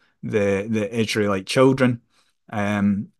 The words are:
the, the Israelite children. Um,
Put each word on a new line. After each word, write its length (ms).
the, 460
the 240
Israelite 520
children. 560
Um, 600